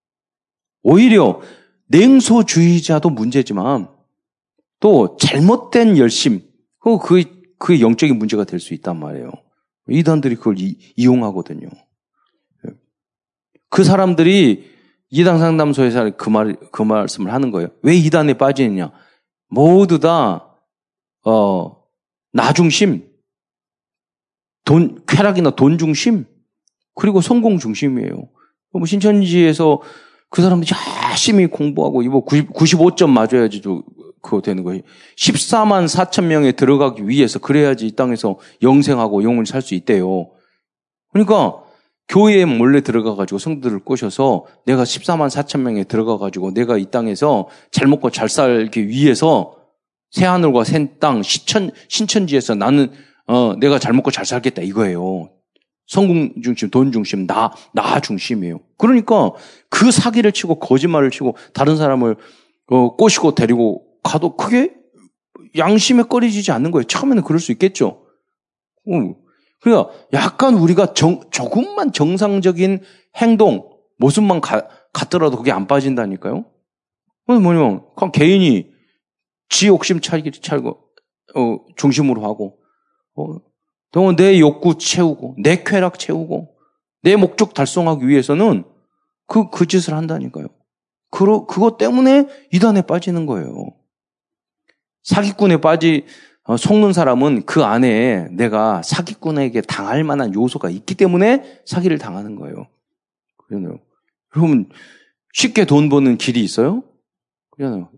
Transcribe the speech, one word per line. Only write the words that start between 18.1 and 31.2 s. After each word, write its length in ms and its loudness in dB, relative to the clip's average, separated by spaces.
빠지느냐? 560 -2
모두 500 4
다, 560 -2
어, 580 0
나 220 0
중심, 560 0
돈, 420 2
쾌락이나 440 2
돈 280 2
중심, 480 -2
그리고 240 2
성공 380 2
중심이에요. 720 -6
뭐 140 -4
신천지에서 960 2
그 120 0
사람들이 280 2
열심히 380 2